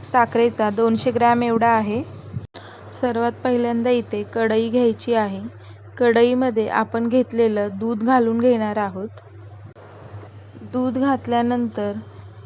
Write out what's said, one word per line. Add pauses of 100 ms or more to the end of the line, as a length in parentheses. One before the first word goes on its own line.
साखरेचा
दोनशे
ग्रॅम
एवढा
आहे. (920)
सर्वात (120)
पहिल्यांदा
इथे (120)
कढई
घ्यायची
आहे. (580)
कढईमध्ये
आपण
घेतलेलं
दूध
घालून
घेणार
आहोत. (1600)
दूध
घातल्यानंतर (520)